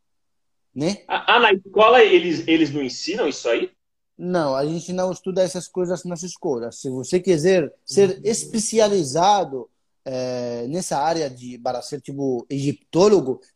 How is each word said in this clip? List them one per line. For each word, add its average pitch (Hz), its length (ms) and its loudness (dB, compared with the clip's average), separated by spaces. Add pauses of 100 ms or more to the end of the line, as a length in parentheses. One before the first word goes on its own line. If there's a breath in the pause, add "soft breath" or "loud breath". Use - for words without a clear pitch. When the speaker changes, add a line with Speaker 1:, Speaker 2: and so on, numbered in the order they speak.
(760)
Speaker 1:
né? 160 240 -4 (100)
Speaker 2:
Ah, - 280 0
ah, 240 40 6
na 220 120 4
escola 220 500 6
eles, 180 460 4
eles 160 240 2
não 147 100 -4
ensinam 156 460 -4
isso - 200 -6
aí? 117 220 0 (480)
Speaker 1:
Não, 165 380 -2
a 139 80 -2
gente 165 300 -6
não 185 180 -2
estuda 185 300 -4
essas 180 260 -4
coisas 180 360 -4
nas 175 180 -10
escolas. 123 580 -8
Se 143 80 -8
você 131 320 -4
quiser 175 500 2 (140)
ser 196 400 2
especializado, 202 1400 0 (400)
é, 123 600 -6
nessa 170 300 -6
área 156 300 -2
de, 123 300 -16
para 120 240 -6
ser, 147 180 -12
tipo, 135 480 -6
egiptólogo, 143 920 2 (160 soft breath)